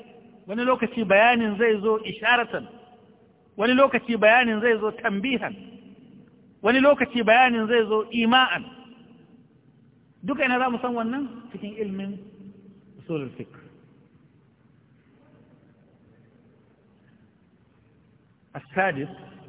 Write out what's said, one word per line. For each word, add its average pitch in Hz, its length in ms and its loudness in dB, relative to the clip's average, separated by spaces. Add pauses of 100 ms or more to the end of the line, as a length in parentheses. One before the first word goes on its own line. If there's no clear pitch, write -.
(480)
wani 220 180 -6
lokaci 240 400 -2
bayanin 214 520 4
zai 220 240 2
zo 220 220 0
isharatan, 220 640 -2 (880)
wani 233 160 2
lokaci 254 440 2
bayanin 220 440 4
zai 226 180 2
zo 208 120 -4
tambihan, 202 640 -6 (1080)
wani 240 180 2
lokaci 262 440 2
bayanin 233 440 4
zai 226 200 2
zo 214 240 -2
ima'an. 233 520 0 (1600)
Duka 277 220 -4
ina 247 140 0
za 254 100 0
mu 240 120 -4
san 247 140 -6
wannan? 240 300 -6 (260)
Cikin 202 260 -14
ilmin 196 400 -8 (800)
usulul 143 380 -8
fiqh. - 200 -18 (4000)
السادس، 156 540 -4 (400)